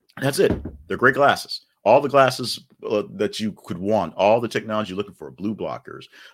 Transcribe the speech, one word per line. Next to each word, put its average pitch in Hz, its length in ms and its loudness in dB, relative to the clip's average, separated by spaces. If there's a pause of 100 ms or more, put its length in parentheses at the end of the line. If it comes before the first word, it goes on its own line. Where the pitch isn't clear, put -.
(220)
That's 135 180 0
it. - 120 4 (360)
They're 95 100 -4
great 123 180 4
glasses. 131 460 2 (220)
All 120 180 6
the 143 80 -2
glasses, 127 500 2 (300)
uh, 104 220 0
that 101 280 -4
you 107 140 -4
could - 240 -12
want, 95 380 -2
all 107 260 4
the 117 60 -2
technology 107 420 -4
you're 92 80 -8
looking 98 160 -8
for, 71 180 -16
blue 95 240 -8
blockers, 67 500 -10 (280)